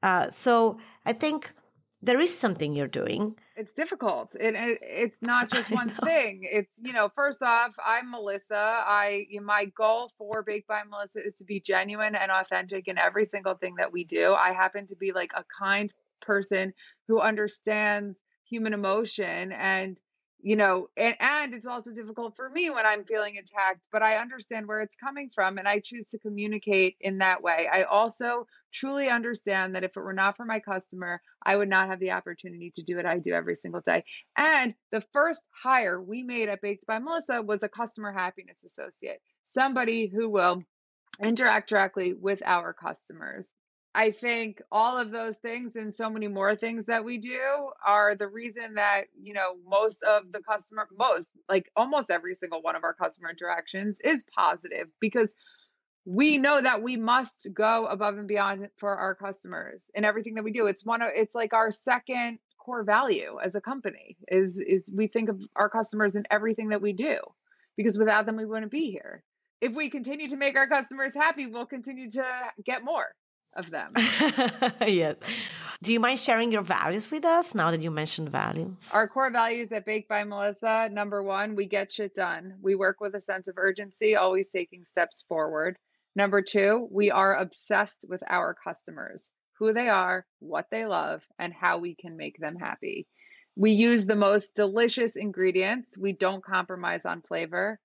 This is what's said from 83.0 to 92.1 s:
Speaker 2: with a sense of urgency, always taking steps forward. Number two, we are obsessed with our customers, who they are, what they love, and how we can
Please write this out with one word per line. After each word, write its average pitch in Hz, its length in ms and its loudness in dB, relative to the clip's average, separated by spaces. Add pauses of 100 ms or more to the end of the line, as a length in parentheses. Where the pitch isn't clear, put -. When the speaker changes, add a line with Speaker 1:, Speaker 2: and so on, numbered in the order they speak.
Speaker 2:
with 202 140 -6
a 202 60 -6
sense 190 280 -6
of 185 100 -10
urgency, 196 580 2
always 190 340 2
taking 180 340 -8
steps - 440 -2
forward. 160 480 -2 (400)
Number 202 240 4
two, 208 500 4
we 202 200 4
are 196 260 4
obsessed 196 720 -2
with 185 180 -8
our 180 280 0
customers, - 760 -14 (280)
who 220 160 4
they 240 160 2
are, 185 340 2 (140)
what 160 320 -6
they 226 160 -4
love, 160 360 -2 (160)
and 175 140 -6
how 175 240 0
we 170 180 -6
can 165 220 -16